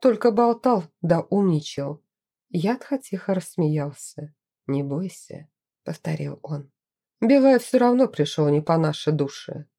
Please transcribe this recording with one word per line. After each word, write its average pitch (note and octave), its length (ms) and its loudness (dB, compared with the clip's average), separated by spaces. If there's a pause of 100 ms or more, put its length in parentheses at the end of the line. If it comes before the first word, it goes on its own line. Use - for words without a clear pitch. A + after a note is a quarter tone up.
Только A#3+ 300 4
болтал A#3 540 2 (180)
да E3+ 180 2
умничал. D#3 800 -2 (460)
Ядха A3+ 500 -4
тихо G3 360 -6
рассмеялся. D3+ 1000 -4 (320)
«Не C#3 160 -2
бойся», D#3 680 -10 (360)
повторил D3+ 580 -8
он. C#3+ 280 -10 (500)
«Белай C4 380 6
всё B3+ 200 0
равно B3 300 4
пришёл D3 400 0
не D3 140 2
по E3 160 0
нашей D#3 340 -2
душе». C#3+ 540 -6 (120)